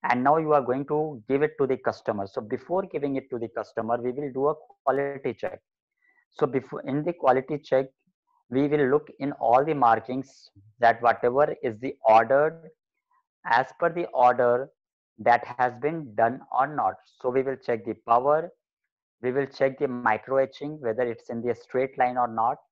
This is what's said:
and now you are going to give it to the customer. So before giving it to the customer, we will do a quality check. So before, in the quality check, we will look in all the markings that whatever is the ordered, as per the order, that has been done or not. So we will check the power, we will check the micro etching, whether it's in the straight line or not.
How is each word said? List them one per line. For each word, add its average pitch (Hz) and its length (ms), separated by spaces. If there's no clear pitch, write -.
and 123 200
now 143 140
you 156 160
are 147 80
going 127 260
to 151 400
give 139 140
it 151 180
to 139 60
the 127 120
customer. 104 500
So 127 140
before 123 420
giving 143 320
it 135 160
to 123 80
the 113 80
customer, 113 540
we 123 100
will 139 200
do 135 180
a 156 60
quality 135 480
check. - 260
So - 160
before, 139 360
in 143 220
the 170 100
quality 135 440
check, 139 300
we 135 180
will 143 220
look 147 200
in 139 140
all 127 320
the 160 80
markings 127 760
that 117 220
whatever 123 640
is 110 160
the 135 240
ordered, 135 680
as 131 200
per 170 100
the 170 240
order, 123 560
that 120 260
has 123 240
been 147 340
done 117 260
or 135 100
not. 123 280
So 127 100
we 131 120
will 131 160
check 113 280
the 110 100
power, 147 420
we 123 120
will 139 140
check 135 300
the 143 100
micro 123 500
etching, 143 420
whether 117 220
it's 117 280
in 117 120
the 120 120
straight 131 440
line 123 200
or 123 100
not. 113 300